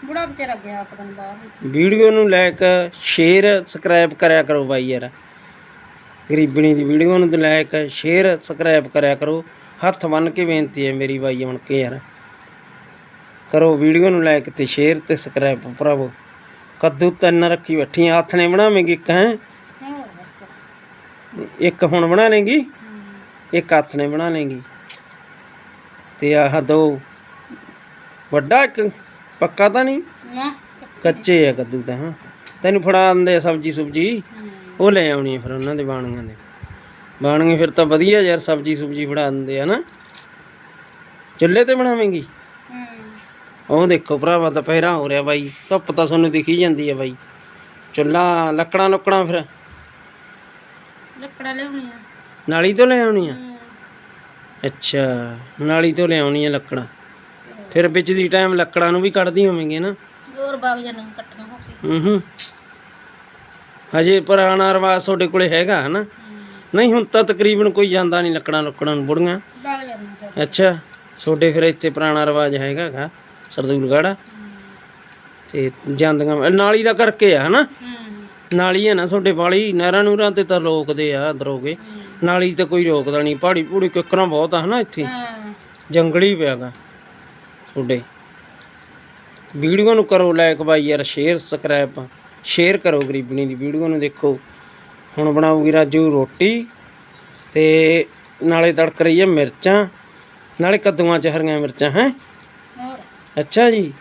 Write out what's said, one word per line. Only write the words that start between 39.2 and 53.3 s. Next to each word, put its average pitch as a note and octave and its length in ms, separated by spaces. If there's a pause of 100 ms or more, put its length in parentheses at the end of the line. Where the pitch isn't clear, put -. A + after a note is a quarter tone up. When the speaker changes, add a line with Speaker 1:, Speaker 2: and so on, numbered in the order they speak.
Speaker 2:
ਦਿੰਦੇ C3+ 300
ਆ C#3 40
ਨਾ। A3 180 (1600)
ਚੁੱਲ੍ਹੇ F3+ 220
'ਤੇ B3+ 120
ਬਣਾਵੇਂਗੀ? A3+ 520 (480)
Speaker 1:
ਹੂੰ। B3 120 (840)
Speaker 2:
ਉਹ D#3+ 160
ਦੇਖੋ D3+ 320
ਭਰਾਵਾ, E3 320
ਦੁਪਹਿਰਾ D#3+ 460
ਹੋ C#3+ 120
ਰਿਹਾ C#3+ 140
ਬਾਈ, C#3+ 280 (180)
ਧੁੱਪ F#3 240
ਤਾਂ D#3+ 140
ਤੁਹਾਨੂੰ E3 240
ਦਿਖੀ D#3 260
ਜਾਂਦੀ D3+ 340
ਆ C#3 40
ਬਾਈ। C3 220 (800)
ਚੁੱਲ੍ਹਾ, E3 560
ਲੱਕੜਾਂ E3+ 400
ਲੁੱਕੜਾਂ F#3+ 340
ਫਿਰ? E3 200 (1800)
Speaker 1:
ਲੱਕੜਾਂ C4+ 340
ਲਿਆਉਣੀਆਂ। C#4 360 (580)
Speaker 2:
ਨਾਲੀ E3+ 260
ਤੋਂ A#3+ 120
ਲੈ B3+ 160
ਆਉਣੀ G#3 260
ਆ? C#3 40